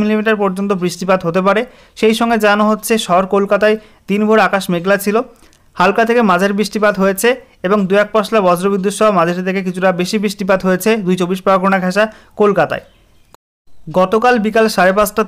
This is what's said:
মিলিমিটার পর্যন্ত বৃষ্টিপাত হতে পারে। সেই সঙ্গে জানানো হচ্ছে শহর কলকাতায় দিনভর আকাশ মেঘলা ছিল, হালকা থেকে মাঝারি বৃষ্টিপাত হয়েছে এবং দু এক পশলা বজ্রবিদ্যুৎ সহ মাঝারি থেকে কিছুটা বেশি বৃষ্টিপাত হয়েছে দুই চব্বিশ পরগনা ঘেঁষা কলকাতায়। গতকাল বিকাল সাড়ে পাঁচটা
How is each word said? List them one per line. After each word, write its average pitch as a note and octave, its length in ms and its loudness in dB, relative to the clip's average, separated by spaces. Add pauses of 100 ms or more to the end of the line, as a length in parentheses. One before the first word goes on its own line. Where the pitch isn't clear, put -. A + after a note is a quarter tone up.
মিলিমিটার G#3+ 400 0
পর্যন্ত G3 300 -2 (100)
বৃষ্টিপাত F#3 460 -2
হতে F3 200 -2
পারে। G3 140 0 (380)
সেই A3+ 200 2
সঙ্গে A#3 240 0
জানানো G#3 280 4
হচ্ছে G#3+ 220 -2 (120)
শহর F#3 180 2 (120)
কলকাতায় G3+ 400 2 (340)
দিনভর G#3+ 280 2 (100)
আকাশ G3 160 -2 (100)
মেঘলা F3+ 320 0
ছিল, G#3 120 0 (640)
হালকা G3+ 300 2
থেকে A#3+ 200 2
মাঝারি F#3 300 0
বৃষ্টিপাত G#3 440 0
হয়েছে G3 260 0 (380)
এবং G#3 100 2 (100)
দু F3+ 60 -2 (100)
এক G#3 120 -10
পশলা G#3+ 320 0
বজ্রবিদ্যুৎ F#3+ 520 0
সহ G#3+ 80 2 (120)
মাঝারি F3 280 0
থেকে F#3+ 200 -2
কিছুটা F3+ 220 -2 (100)
বেশি F3+ 240 -2
বৃষ্টিপাত G3 440 -2
হয়েছে F#3 220 0 (160)
দুই F3+ 140 0
চব্বিশ F#3 260 -4
পরগনা F#3+ 380 2
ঘেঁষা F#3 200 0 (380)
কলকাতায়। F3+ 420 0 (1120)
গতকাল A3 360 2 (120)
বিকাল A3 200 2 (100)
সাড়ে F#3 220 2
পাঁচটা G#3 300 0